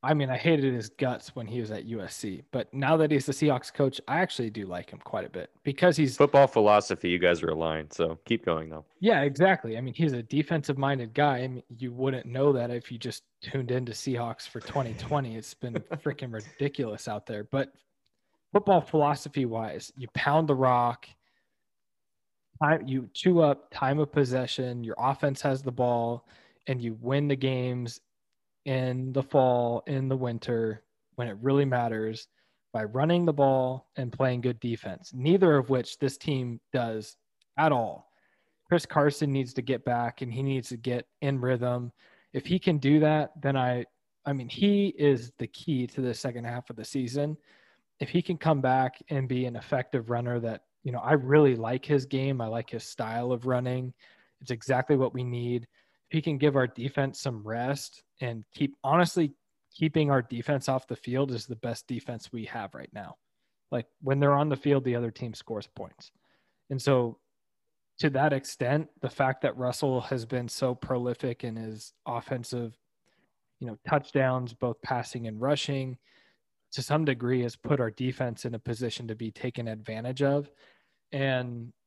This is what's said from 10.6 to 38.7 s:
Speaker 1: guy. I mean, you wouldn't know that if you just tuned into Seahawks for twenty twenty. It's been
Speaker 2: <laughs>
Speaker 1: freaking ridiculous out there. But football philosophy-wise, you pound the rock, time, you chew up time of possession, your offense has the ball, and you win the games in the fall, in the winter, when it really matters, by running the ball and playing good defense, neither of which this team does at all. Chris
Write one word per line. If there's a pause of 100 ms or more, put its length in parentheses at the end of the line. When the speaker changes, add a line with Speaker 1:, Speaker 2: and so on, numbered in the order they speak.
Speaker 1:
guy.
I
mean, (160)
you
wouldn't
know
that
if
you
just (160)
tuned
into
Seahawks
for
twenty
twenty.
It's
been
Speaker 2:
<laughs>
Speaker 1:
freaking
ridiculous
out
there.
But (800)
football
philosophy-wise,
you
pound
the
rock, (1600)
time,
you
chew
up
time
of
possession,
your
offense
has
the
ball, (400)
and
you
win
the
games (640)
in
the
fall,
in
the
winter, (320)
when
it
really
matters, (440)
by
running
the
ball
and
playing
good
defense,
neither
of
which
this
team (140)
does (400)
at
all. (560)
Chris